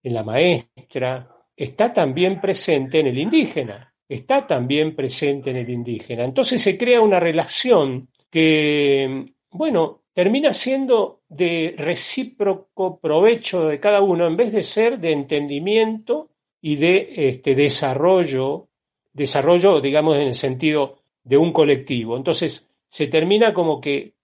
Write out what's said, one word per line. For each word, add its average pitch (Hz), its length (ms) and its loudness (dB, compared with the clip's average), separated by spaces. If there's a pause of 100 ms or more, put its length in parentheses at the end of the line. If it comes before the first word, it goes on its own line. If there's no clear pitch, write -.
en 123 120 -6
la 110 100 -4
maestra, 127 1040 -2 (260)
está 208 360 -2
también 180 480 0
presente 160 600 0
en 151 80 2
el 123 100 -2
indígena, 147 760 -2 (140)
está 262 380 -2
también 147 500 -2
presente 139 540 -4
en 127 80 -4
el 120 120 -8
indígena. 120 540 -8
Entonces 226 380 -2
se 196 160 0
crea 240 240 4
una 202 180 4
relación 160 880 0 (220)
que, 147 1040 2 (180)
bueno, 226 520 -2 (100)
termina 226 400 2
siendo 254 760 -2
de 170 500 -2
recíproco 185 1200 -4
provecho 180 680 2
de 147 120 -2
cada 208 220 2
uno, 175 260 2
en 160 100 -2
vez 226 160 0
de 208 100 -2
ser 233 360 0
de 165 120 -2
entendimiento 180 1160 -2 (320)
y 151 160 -4
de, 170 520 2
este, 131 260 -2
desarrollo, 143 1120 0 (420)
desarrollo, 160 680 2
digamos, 151 340 2
en 143 120 0
el 127 60 -2
sentido 139 680 -2 (240)
de 131 140 2
un 165 140 4
colectivo. 131 640 0
Entonces, 143 540 -6 (180)
se - 200 -4
termina 190 460 2
como 160 280 -2
que 139 320 -6 (100)